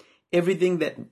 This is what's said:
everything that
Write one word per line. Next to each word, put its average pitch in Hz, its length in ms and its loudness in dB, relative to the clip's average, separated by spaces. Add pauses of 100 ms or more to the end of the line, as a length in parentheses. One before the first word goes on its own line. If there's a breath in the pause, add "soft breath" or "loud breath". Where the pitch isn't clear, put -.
(320 soft breath)
everything 175 480 2
that 151 180 -4 (140)